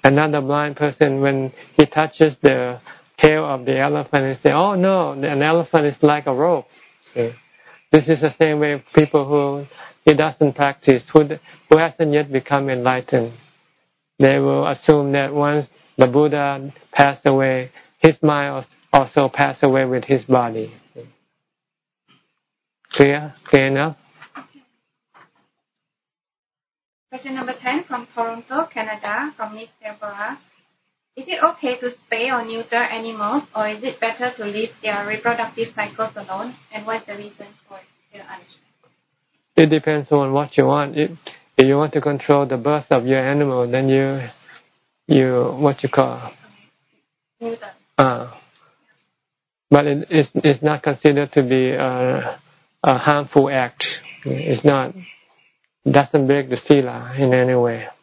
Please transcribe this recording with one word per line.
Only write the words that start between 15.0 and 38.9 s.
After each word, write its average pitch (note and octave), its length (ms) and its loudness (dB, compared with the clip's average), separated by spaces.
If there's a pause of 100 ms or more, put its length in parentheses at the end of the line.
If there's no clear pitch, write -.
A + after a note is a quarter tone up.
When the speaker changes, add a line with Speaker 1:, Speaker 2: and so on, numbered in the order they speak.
Speaker 1:
that C#3 220 -2
once D3 360 -2 (280)
the C3 100 6
Buddha C#3 640 0 (200)
passed C#3 340 0
away, C3+ 440 0 (300)
his D#3+ 240 6
mind C#3+ 320 0
als-, C3 200 -14 (160)
also C3+ 380 4
passed C#3 320 -2
away C3+ 240 2
with B2+ 200 -4
his C3 180 0
body. A2+ 500 -2 (2250)
Clear? C#3+ 440 0 (100)
Clear C3+ 240 2
enough? C#3+ 300 -2 (3250)
Speaker 2:
Question C4 240 -14
number B3+ 180 -8
ten B3+ 300 -6
from A#3+ 240 -12
Toronto, A#3 580 -6
Canada, A3 720 -8
from G#3+ 160 -10
Miss A3+ 200 -18
Deborah. G#3 680 -14 (760)
Is C4 120 -16
it F4 160 -6
okay C#4 340 -2
to B3+ 160 -12
spay A#3 400 -6
or A#3+ 100 -4
neuter A3+ 320 -10
animals, A3+ 800 -6
or G#3+ 120 -4
is G#3+ 160 -10
it B3+ 160 -10
better A#3+ 320 -6
to A3+ 140 -12
leave A3 360 -8
their G3+ 240 -6
reproductive A3+ 640 -6
cycles G#3+ 480 -8
alone? G3+ 380 -12 (180)
And G#3+ 140 -14
what's A3 180 -8
the G3+ 100 -16
reason G#3 300 -20 (240)
for G3 80 -20 (340)
the G#3 60 -20
answer? - 400 -20 (1000)